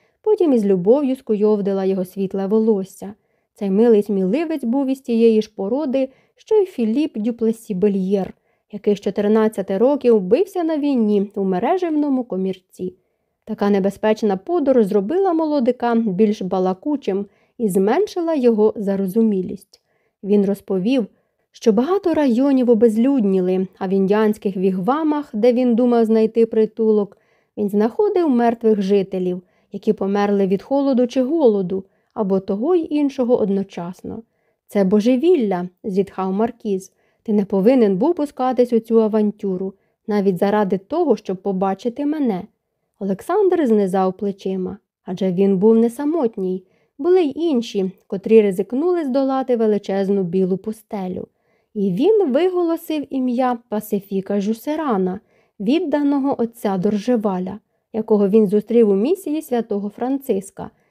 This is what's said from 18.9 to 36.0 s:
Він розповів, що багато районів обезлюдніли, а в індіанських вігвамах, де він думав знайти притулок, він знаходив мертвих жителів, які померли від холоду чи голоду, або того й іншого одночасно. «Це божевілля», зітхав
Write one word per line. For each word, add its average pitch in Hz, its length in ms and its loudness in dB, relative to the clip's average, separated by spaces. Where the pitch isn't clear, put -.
Він 202 220 2
розповів, 196 600 -2
що - 200 0
багато 320 420 0
районів 262 560 2
обезлюдніли, 208 960 2
а 196 80 -4
в - 20 -4
індіанських 202 680 0
вігвамах, 262 760 -2
де 226 200 2
він 240 220 2
думав 240 300 2
знайти 220 400 2
притулок, 220 720 0
він 208 120 -2
знаходив 320 600 0
мертвих 233 520 2
жителів, 185 600 -2
які 208 220 -2
померли 202 540 0
від 190 140 0
холоду 269 460 0
чи 254 160 0
голоду, 208 600 0
або 190 260 -2
того 214 360 -2
й 320 140 -2
іншого 269 500 0
одночасно. 196 840 -6
«Це 202 160 0
божевілля», 214 880 2
зітхав 190 500 -2